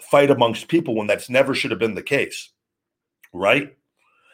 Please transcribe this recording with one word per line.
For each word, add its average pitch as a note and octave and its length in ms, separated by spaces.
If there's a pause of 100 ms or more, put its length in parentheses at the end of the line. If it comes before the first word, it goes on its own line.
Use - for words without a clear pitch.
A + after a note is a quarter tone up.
fight C#3+ 300
amongst A#2+ 380
people E3 260
when G#2+ 120
that's G#2 240
never C3 240
should - 160
have G2+ 100
been A2+ 140
the - 80
case, - 480 (800)
right? A#2 440 (580)